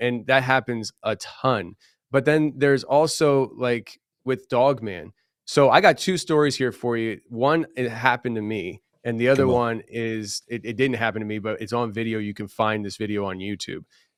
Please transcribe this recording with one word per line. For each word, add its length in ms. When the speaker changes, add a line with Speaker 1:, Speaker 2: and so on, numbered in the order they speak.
Speaker 1:
And 260
that 160
happens 500
a 140
ton. 600
But 140
then 320
there's 280
also, 720
like, 440
with 240
Dogman. 640
So 260
I 100
got 160
two 220
stories 380
here 160
for 260
you. 300
One, 380
it 140
happened 460
to 60
me. 400
And 140
the 100
other 160
Speaker 2:
Come 60
on. 40
Speaker 1:
one 340
is, 600
it, 160
it 120
didn't 200
happen 240
to 60
me, 120
but 240
it's 100
on 180
video. 280
You 160
can 140
find 360
this 140
video 260
on 140
YouTube. 460